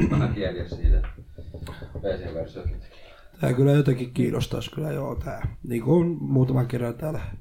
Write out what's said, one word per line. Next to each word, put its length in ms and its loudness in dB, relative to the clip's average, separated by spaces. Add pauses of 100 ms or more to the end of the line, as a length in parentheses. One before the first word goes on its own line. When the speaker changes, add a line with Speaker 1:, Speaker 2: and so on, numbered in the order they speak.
(100)
Speaker 1:
vähän 240 2
kieliä 340 -4
siitä 400 4 (920)
P 40 -8
C-versiokin 760 -6
tekijällä. 360 -20 (240)
Speaker 2:
Tää 140 2
kyllä 180 6
jotenkin 420 2
kiinnostaisi 560 -2
kyllä 220 -6
joo 220 -6
tää. 480 -6
Niin 200 -2
kuin 240 6
on 140 -2
muutaman 460 4
kerran 280 -2
täällä 260 -6 (200)